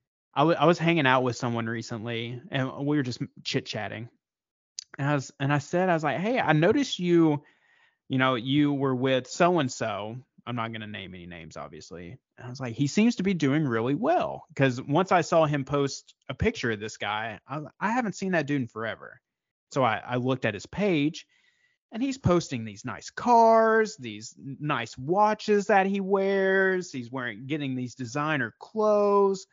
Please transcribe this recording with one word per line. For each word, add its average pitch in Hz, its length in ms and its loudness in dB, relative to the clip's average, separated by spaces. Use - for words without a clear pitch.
I 139 100 4
wa-, 165 160 4
I 147 60 4
was 170 140 6
hanging 165 260 4
out 131 180 6
with 123 120 0
someone 117 320 -2
recently, 117 800 -6
and 135 360 -4
we 147 120 2
were 143 60 2
just 120 180 -6
chit-chatting. 110 640 -6
And 139 100 0
I 147 60 2
was, 139 260 -2
and 139 140 0
I 147 60 2
said, 180 300 0
I 175 40 4
was 156 100 0
like, 139 160 0
"Hey, 220 200 -2
I 156 140 2
noticed 214 460 2
you, 165 440 4
you 131 100 -2
know, 131 180 4
you 143 380 2
were 135 220 0
with 131 320 0
so-and-so." 127 920 0
I'm 120 80 -6
not 117 160 -4
gonna 110 160 -10
name 98 260 -12
any 90 140 -16
names, 80 300 -16
obviously. 82 600 -14
And 120 100 -16
I - 20 -12
was 131 100 -12
like, 123 160 -8
"He 143 120 0
seems 220 300 2
to 190 60 -2
be 196 120 0
doing 147 320 2
really 117 280 0
well." 285 500 -2
'Cause 131 260 2
once - 300 0
I 180 100 4
saw 160 240 4
him 147 200 0
post 143 500 -4
a 131 40 -6
picture 131 380 0
of 107 80 -4
this 107 180 -10
guy, 107 500 -6
I, 143 140 -8
I 196 120 -2
haven't 233 240 -2
seen 190 160 -4
that 156 160 0
dude 143 140 0
in 120 60 -4
forever. 95 540 -10
So 139 120 0
I, 110 140 2
I - 200 -6
looked 127 280 -2
at 113 80 0
his 95 140 -10
page, 165 600 -2
and 220 120 -6
he's 269 140 -4
posting 165 460 0
these 107 220 -12
nice 104 240 -10
cars, 226 880 4
these 110 400 -12
n-, 131 240 -12
nice 135 360 -4
watches 208 680 2
that 196 200 6
he 196 120 0
wears. 190 920 2
He's 120 200 -10
wearing, 123 360 -8
getting 139 280 -4
these 127 200 -8
designer 131 640 -2
clothes, 202 920 2